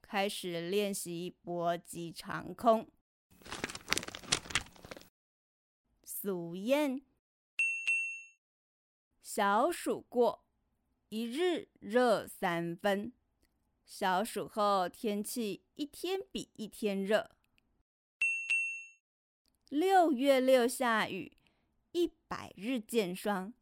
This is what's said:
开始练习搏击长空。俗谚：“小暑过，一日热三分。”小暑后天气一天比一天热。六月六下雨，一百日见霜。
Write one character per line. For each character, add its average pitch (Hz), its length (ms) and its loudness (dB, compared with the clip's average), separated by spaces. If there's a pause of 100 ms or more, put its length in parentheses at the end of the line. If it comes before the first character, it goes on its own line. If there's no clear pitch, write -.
开 202 260 -2
始 170 420 -6
练 202 240 0
习 175 480 -6
搏 175 360 -2
击 170 340 -10
长 170 420 -10
空。 226 320 4 (3250)
俗 175 520 -6
谚： 269 460 0 (2250)
“小 220 480 4
暑 233 360 -4
过， - 380 2 (640)
一 226 160 -4
日 302 420 0 (120)
热 208 480 2
三 170 480 -2
分。” 202 360 -2 (720)
小 185 400 0
暑 190 240 -6
后 202 400 2
天 208 360 -4
气 208 400 -6 (100)
一 302 100 -8
天 359 360 -6 (120)
比 - 220 -8
一 214 140 -10
天 196 360 -4
热。 202 280 0 (2500)
六 349 420 6
月 262 280 4
六 262 280 6
下 226 420 2
雨， - 260 -8 (560)
一 339 160 2 (200)
百 - 280 -12
日 233 240 -2
见 208 360 0
霜。 202 360 -2 (100)